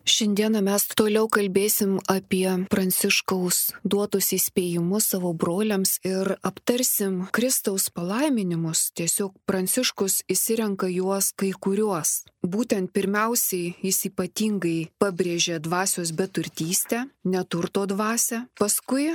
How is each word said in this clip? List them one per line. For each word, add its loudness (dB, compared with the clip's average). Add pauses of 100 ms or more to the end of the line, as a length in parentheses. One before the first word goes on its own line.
Šiandieną 2
mes 4
toliau 2
kalbėsim 2
apie 2 (160)
Pranciškaus 0 (120)
duotus 0
įspėjimus 0
savo -2
broliams 0
ir 0
aptarsim 0
Kristaus 0
palaiminimus. 0
Tiesiog -2
Pranciškus 0
išsirenka 0
juos 0
kai -2
kuriuos. -2 (160)
Būtent -2
pirmiausiai 0
jis -2
ypatingai -2
pabrėžia -2
dvasios -2
beturtystę, -4 (160)
neturto -2
dvasią. -2
Paskui 0